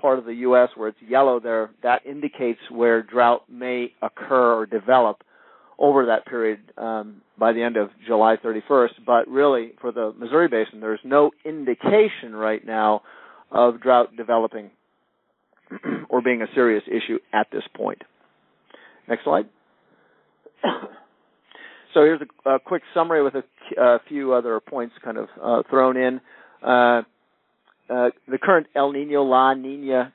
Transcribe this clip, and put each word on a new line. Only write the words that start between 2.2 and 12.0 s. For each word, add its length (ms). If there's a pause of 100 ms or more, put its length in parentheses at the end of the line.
where 320
drought 460
may 520
occur 520
or 120
develop 580 (540)
over 300
that 180
period, 340 (180)
um, 440 (160)
by 160
the 80
end 160
of 120 (160)
July 360
thirty-first. 520 (120)
But 220
really, 520
for 120
the 260
Missouri 300
Basin, 340
there's 220
no 280 (140)
indication 880